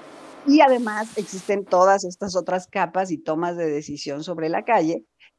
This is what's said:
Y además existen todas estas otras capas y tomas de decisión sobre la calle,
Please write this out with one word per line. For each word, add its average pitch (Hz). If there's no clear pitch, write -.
Y 285
además 226
existen 196
todas 190
estas 180
otras 180
capas 185
y 151
tomas 170
de 165
decisión 147
sobre 165
la 170
calle, 170